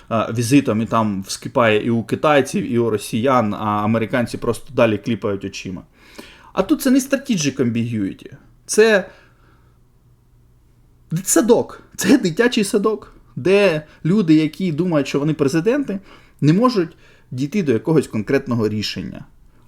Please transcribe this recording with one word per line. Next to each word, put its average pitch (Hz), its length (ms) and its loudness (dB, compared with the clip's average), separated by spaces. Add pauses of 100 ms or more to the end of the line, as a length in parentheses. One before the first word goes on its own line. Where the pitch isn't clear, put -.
а, 110 240 -2
візитом, 117 480 2
і 113 40 -2
там 107 420 -2
вскипає 110 580 0
і 120 40 -2
у 117 140 0
китайців, 143 680 0
і 117 80 0
у 117 100 0
росіян, 110 640 0
а 104 300 -2
американці 113 540 -2
просто - 360 -6
далі 117 240 4
кліпають 101 480 -4
очима. 95 360 -10 (720)
А - 100 0
тут - 180 0
це 262 100 0
не 269 80 4
strategic 233 560 -4
ambiguity, 113 760 -4 (340)
це 214 440 2 (2000)
дитсадок, 196 720 0 (120)
це 233 220 2
дитячий 226 460 0
садок, 208 500 -2 (220)
де 170 500 2 (200)
люди, 170 280 4
які 156 380 2
думають, 156 360 0
що 147 120 -2
вони 151 140 0
президенти, 196 680 0 (420)
не 147 120 4
можуть 214 420 2 (360)
дійти 147 320 -2
до 139 80 0
якогось 123 360 2
конкретного 120 600 -2
рішення. - 580 -6 (420)